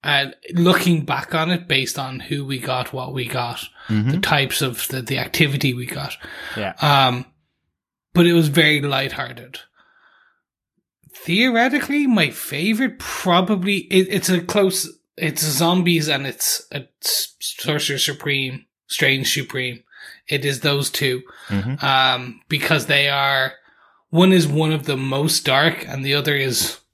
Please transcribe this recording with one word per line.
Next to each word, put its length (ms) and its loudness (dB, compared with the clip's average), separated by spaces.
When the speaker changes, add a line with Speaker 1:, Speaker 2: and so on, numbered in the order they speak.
Speaker 1:
Uh, 280 0
looking 520 4
back 280 -4
on 180 0
it, 180 -4
based 280 0
on 220 -8
who 240 -6
we 160 -6
got, 320 -4
what 220 -8
we 120 -4
got, 400 -6
Speaker 2:
Mm-hmm. 240 2
Speaker 1:
the 80 2
types 420 0
of 280 -4
the, 120 -6
the 180 -4
activity 540 0
we 120 -8
got. 320 -10
Speaker 3:
Yeah. 240 -6
Speaker 1:
Um, 440 2
but 140 6
it 60 4
was 160 4
very 320 4
lighthearted. 760 -6
Theoretically, 960 0
my 220 4
favourite 720 -2
probably, 760 0
it, 320 2
it's 200 -2
a 120 2
close, 480 0
it's 240 -2
zombies 680 2
and 180 -2
it's 460 -4
a 140 -8
s-, 360 -4
Sorcerer 580 -4
Supreme, 680 -2
Strange 460 0
Supreme. 500 -6
It 160 -2
is 160 -2
those 280 0
two. 340 -2
Speaker 2:
Mm-hmm. 380 -2
Speaker 1:
Um, 600 0
because 380 0
they 240 2
are, 440 0
one 200 6
is 160 6
one 240 2
of 140 -2
the 100 -2
most 500 -2
dark 420 2
and 180 -6
the 80 2
other 220 2
is 440 -2